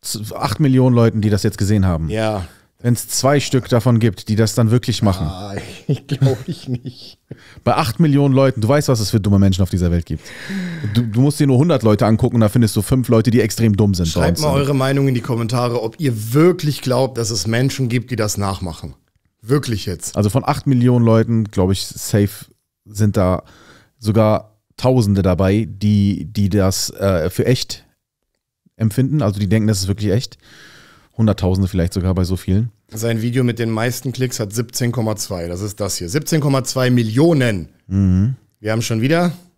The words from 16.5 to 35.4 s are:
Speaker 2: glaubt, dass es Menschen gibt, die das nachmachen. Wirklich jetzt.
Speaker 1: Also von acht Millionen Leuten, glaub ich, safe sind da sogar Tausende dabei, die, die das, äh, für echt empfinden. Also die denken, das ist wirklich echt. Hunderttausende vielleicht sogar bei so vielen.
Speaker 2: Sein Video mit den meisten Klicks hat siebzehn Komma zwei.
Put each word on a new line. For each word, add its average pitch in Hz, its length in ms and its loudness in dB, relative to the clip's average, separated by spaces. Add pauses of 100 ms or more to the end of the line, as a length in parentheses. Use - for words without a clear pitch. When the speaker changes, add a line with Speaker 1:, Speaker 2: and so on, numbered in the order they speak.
Speaker 2:
glaubt, 120 380 0
dass 113 100 -2
es 107 160 -4
Menschen 127 440 0
gibt, 120 200 -4
die 123 60 -6
das 107 220 -2
nachmachen. 90 580 -6 (460)
Wirklich 123 440 -2
jetzt. - 320 -8
Speaker 1:
Also 104 120 2
von 131 140 0
acht - 240 -2
Millionen 123 380 4
Leuten, 113 400 2
glaub 95 260 0
ich, 95 140 -2
safe - 600 -2 (400)
sind 104 320 0
da 92 260 0 (560)
sogar 107 540 0 (240)
Tausende 104 460 2
dabei, 95 440 2
die, 101 580 0
die 101 240 -2
das, 95 420 0
äh, 90 400 0
für - 160 -2
echt - 360 -4 (920)
empfinden. 135 480 0
Also 98 160 0
die 101 80 0
denken, 107 200 2
das 107 120 0
ist 95 80 -6
wirklich 101 240 -2
echt. - 260 -4 (800)
Hunderttausende 95 500 2
vielleicht 87 260 -2
sogar 92 200 0
bei 90 120 0
so 90 100 -4
vielen. 101 360 -2 (220)
Speaker 2:
Sein 113 300 -4
Video 120 200 0
mit 120 140 0
den 113 140 -2
meisten 120 400 -4
Klicks 123 280 -6
hat 104 140 -6
siebzehn 120 380 -4
Komma 110 240 -2
zwei. 87 320 -8